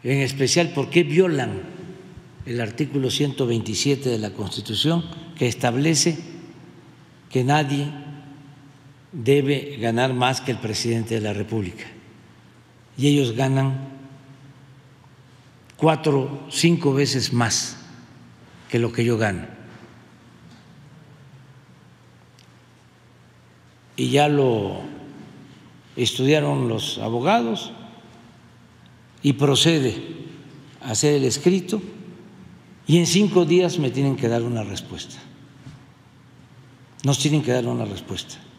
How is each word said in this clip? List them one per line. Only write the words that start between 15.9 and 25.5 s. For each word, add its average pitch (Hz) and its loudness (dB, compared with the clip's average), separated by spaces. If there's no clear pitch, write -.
cinco 160 2
veces 131 0
más - 0
que 120 0
lo 117 0
que 117 0
yo 117 2
gano. 98 0
Y 127 -2
ya 147 4
lo 113 0